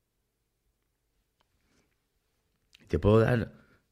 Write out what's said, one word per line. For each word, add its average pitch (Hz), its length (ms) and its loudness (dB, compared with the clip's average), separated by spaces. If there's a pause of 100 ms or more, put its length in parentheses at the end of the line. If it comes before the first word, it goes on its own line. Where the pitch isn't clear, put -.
(3000)
Te - 100 -4
puedo 104 220 2
dar 113 320 -2 (400)